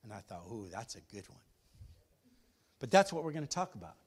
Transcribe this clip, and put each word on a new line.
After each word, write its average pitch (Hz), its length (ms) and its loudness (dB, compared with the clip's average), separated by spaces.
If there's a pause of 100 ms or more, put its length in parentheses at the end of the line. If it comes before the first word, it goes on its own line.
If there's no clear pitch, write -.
And 107 80 -12
I 101 80 -10
thought, 90 280 -12
"Ooh, 104 200 -8
that's 101 260 -8
a 92 60 -16
good 98 280 -14
one." - 120 -20 (1400)
But 120 120 -4
that's 196 220 10
what 165 120 -2
we're 160 80 -2
gonna 151 140 -2
talk - 280 0
about. 90 220 -12 (100)